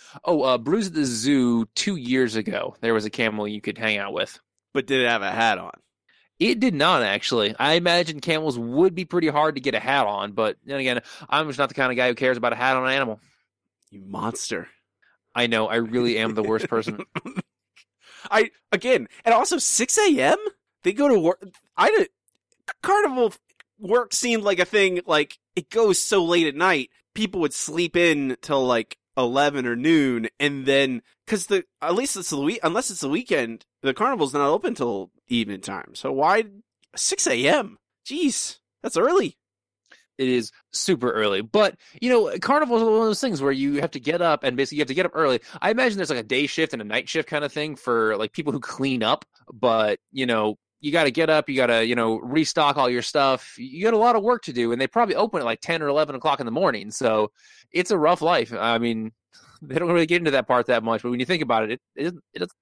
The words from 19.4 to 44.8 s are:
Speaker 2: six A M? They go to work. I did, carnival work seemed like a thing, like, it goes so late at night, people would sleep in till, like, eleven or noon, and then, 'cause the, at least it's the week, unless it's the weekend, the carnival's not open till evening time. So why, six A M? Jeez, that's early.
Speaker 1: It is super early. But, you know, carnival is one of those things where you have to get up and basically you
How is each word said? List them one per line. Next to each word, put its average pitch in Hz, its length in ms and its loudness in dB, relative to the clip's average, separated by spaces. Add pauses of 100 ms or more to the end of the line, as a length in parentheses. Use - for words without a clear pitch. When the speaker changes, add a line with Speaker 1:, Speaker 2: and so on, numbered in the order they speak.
Speaker 2:
six - 400 0
A 370 220 4
M? - 180 4 (460)
They 190 100 2
go 277 140 2
to 240 120 6
work. 170 240 2 (320)
I 190 140 4
did, 415 200 2 (720)
carnival 285 500 2 (460)
work 214 340 0
seemed 233 300 0
like 196 160 2
a 180 60 4
thing, 190 400 2
like, 151 320 0 (180)
it 165 140 -6
goes 214 300 4
so 196 240 2
late 170 240 2
at 139 80 -4
night, 160 340 0 (260)
people 196 260 -2
would 147 120 0
sleep 165 420 -4
in 151 460 2
till, 135 240 0
like, 120 320 0 (180)
eleven 135 500 0
or 120 100 -2
noon, 131 520 2 (120)
and 139 260 -2
then, 135 360 2 (240)
'cause 208 220 -4
the, 196 160 0 (180)
at 165 140 -2
least 269 220 -2
it's 175 140 -6
the 156 100 -4
week, 170 220 -2
unless 175 280 -2
it's 185 100 -10
the 139 80 -4
weekend, 139 560 -4 (180)
the 135 100 0
carnival's 202 400 -2
not 143 160 2
open 226 260 0
till 104 360 -4 (160)
evening 101 340 -2
time. - 320 -10
So - 180 -6
why, 170 340 2 (500)
six - 320 -2
A 240 200 2
M? 285 300 0 (280)
Jeez, 294 520 -4 (240)
that's 143 160 -4
early. 262 400 2 (800)
Speaker 1:
It 131 120 0
is 123 220 0 (220)
super 123 380 0
early. 104 300 0
But, 190 340 0 (260)
you 240 80 -2
know, 226 300 2
carnival 247 380 2
is 226 60 2
one 226 100 4
of 220 120 4
those 214 160 0
things 208 180 -2
where 139 120 2
you 139 300 0
have 156 100 -4
to 143 80 -10
get 147 200 -2
up 135 240 2
and 127 140 0
basically 139 200 -2
you 147 40 0